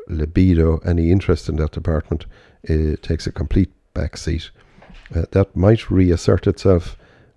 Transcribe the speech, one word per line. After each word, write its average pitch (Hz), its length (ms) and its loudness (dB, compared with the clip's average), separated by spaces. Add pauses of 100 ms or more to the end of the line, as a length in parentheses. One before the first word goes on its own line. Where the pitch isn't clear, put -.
libido, 82 720 2
any 85 320 0
interest 92 380 0
in 78 80 -4
that 78 140 -2
department, 78 540 -4 (440)
uh, 78 320 0
takes - 260 -6
a 85 40 -6
complete 87 400 0 (220)
backseat. - 560 -8 (640)
Uh, 85 160 -2
that 95 240 0
might 101 340 2
reassert 92 580 2
itself 92 500 0 (400)